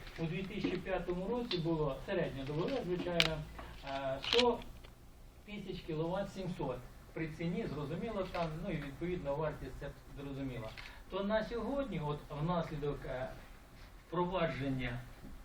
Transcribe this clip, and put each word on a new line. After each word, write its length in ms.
у 40
дві 200
тисячі 340
п'ятому 500
році 300
було 480
середньодобове, 800
звичайно, 520
е, 340
сто 360
тисяч 340
кіловат 540
сімсот. 440
При 140
ціні, 400
зрозуміло, 640
там, 160
ну, 80
і 40
відповідно 600
вартість, 440
це 80
зрозуміло. 480
То 140
на 200
сьогодні, 560
от 200
внаслідок, 760
е, 240
впровадження, 920